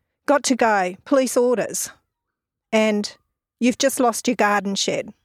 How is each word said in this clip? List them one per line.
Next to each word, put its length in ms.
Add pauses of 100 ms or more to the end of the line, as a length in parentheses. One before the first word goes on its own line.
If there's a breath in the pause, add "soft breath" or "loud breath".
(260)
"Got 180
to 120
go, 480
police 320
orders," 540 (800)
and, 440 (440)
"You've 180
just 220
lost 260
your 100
garden 380
shed." 400 (100)